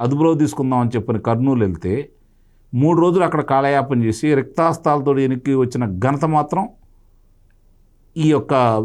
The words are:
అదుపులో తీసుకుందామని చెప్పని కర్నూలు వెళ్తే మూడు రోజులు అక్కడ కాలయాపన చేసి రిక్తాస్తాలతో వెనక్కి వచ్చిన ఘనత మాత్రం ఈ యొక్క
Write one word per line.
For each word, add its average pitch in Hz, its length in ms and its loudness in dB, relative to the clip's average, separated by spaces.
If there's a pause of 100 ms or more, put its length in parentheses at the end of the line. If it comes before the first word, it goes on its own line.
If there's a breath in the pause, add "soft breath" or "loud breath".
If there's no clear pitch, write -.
అదుపులో 147 320 2
తీసుకుందామని 131 600 0
చెప్పని 110 240 -2
కర్నూలు 120 460 0
వెళ్తే 92 440 -4 (640)
మూడు 160 280 2
రోజులు 180 220 2
అక్కడ 160 180 0
కాలయాపన 139 640 0
చేసి 135 320 0
రిక్తాస్తాలతో 147 760 0
వెనక్కి 131 420 0
వచ్చిన 120 460 -2
ఘనత 139 260 0
మాత్రం 156 440 -2 (1500)
ఈ 156 100 0
యొక్క 147 260 2 (320)